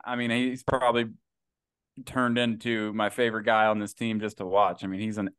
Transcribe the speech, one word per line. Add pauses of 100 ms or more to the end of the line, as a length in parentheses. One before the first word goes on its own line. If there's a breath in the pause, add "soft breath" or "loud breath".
I
mean,
he's
probably (1000)
turned
into
my
favorite
guy
on
this
team
just
to
watch.
I
mean,
he's
an